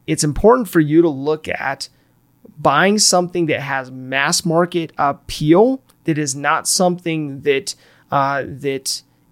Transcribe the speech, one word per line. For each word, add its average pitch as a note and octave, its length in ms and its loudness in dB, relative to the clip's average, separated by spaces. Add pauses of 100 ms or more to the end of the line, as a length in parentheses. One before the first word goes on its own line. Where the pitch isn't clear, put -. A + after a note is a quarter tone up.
it's D#3 180 -4
important G3+ 440 2
for F3 120 2
you D3+ 220 4
to E3+ 60 4
look D3+ 380 -4
at - 420 -8 (720)
buying D#3+ 400 2
something F3+ 480 0
that D3 140 -2
has C3+ 300 -6
mass C3 540 -2
market E3+ 540 0
appeal, F#3 840 2 (220)
that D#3 140 -2
is C#3+ 160 -4
not C#3+ 320 -2
something D#3+ 760 -2
that, C3+ 320 -2 (360)
uh, C#3 360 0
that C3+ 560 -6 (300)